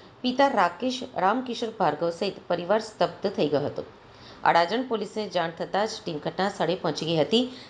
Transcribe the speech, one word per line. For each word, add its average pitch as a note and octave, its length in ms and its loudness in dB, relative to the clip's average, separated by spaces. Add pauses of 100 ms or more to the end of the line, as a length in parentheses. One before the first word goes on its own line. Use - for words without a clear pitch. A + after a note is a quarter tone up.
(180)
પિતા B3+ 340 4
રાકેશ A3+ 460 0 (180)
રામકિશોર A#3 560 0
ભાર્ગવ E3+ 380 0
સહિત F#3+ 340 -4
પરિવાર F3 360 0
સ્તબ્ધ G3+ 520 -2
થઈ E3+ 160 2
ગયો C#3+ 140 2
હતો. - 220 -4 (580)
અડાજણ F3 480 4
પોલીસને G#3 400 -4
જાણ E3+ 240 0
થતાં G3 340 -2
જ G#3+ 60 -10
ટીમ D#3+ 260 -6
ઘટના F#3 300 -2
સ્થળે F3+ 260 0
પહોંચી D#3 320 -2
ગઈ E3 120 2
હતી. A#3+ 280 4 (220)